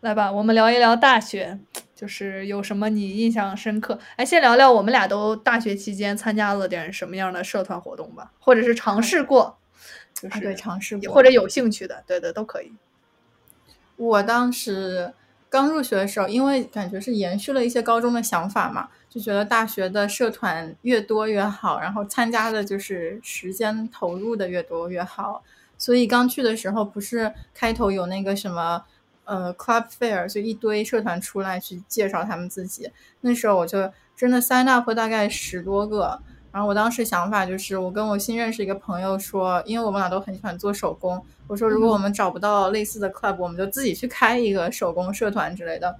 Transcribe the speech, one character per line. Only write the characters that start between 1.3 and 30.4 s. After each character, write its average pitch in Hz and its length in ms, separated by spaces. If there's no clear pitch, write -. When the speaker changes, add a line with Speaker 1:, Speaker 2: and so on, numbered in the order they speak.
Speaker 1:
就 202 140
是 196 380
有 202 140
什 202 160
么 208 120
你 202 280
印 233 140
象 202 260
深 214 240
刻？ - 160
哎， 240 80
先 320 160
聊 240 160
聊 269 160
我 214 100
们 208 80
俩 233 160
都 208 300
大 233 240
学 208 160
期 202 180
间 202 220
参 214 180
加 208 180
了 196 140
点 170 260
什 185 160
么 185 60
样 190 180
的 180 120
社 190 180
团 180 180
活 - 140
动 - 220
吧， - 240
或 254 160
者 220 40
是 233 140
尝 220 260
试 285 220
过， 262 220
Speaker 2:
好。 - 120
Speaker 1:
就 - 160
是 202 80
Speaker 2:
啊， 214 40
对， 196 140
尝 190 240
试 202 200
过。 202 160
Speaker 1:
或 285 80
者 254 80
有 214 180
兴 240 220
趣 196 160
的， - 200
对， 180 140
对， 170 100
都 214 140
可 - 160
以。 - 120
Speaker 2:
我 220 260
当 240 300
时 190 580
刚 269 200
入 311 140
学 240 140
的 196 100
时 202 140
候， 190 80
因 247 160
为 277 200
感 196 260
觉 196 100
是 240 140
延 196 240
续 269 160
了 254 100
一 240 40
些 247 120
高 233 180
中 240 140
的 233 100
想 180 260
法 196 220
嘛， - 180
就 - 100
觉 214 140
得 202 100
大 226 240
学 196 220
的 202 180
社 220 240
团 165 520
越 240 180
多 214 260
越 208 160
好， 202 380
然 180 120
后 208 120
参 233 260
加 226 200
的 220 120
就 202 160
是 185 440
时 - 320
间 220 360
投 175 260
入 220 200
的 196 100
越 180 160
多 170 280
越 180 120
好。 202 400
所 247 160
以 247 120
刚 247 220
去 262 140
的 226 120
时 220 160
候 214 140
不 208 160
是 220 320
开 226 180
头 226 180
有 190 140
那 185 180
个 196 140
什 202 140
么， 170 320
呃， 185 300
club 233 320
fair， 196 300
就 208 100
一 220 140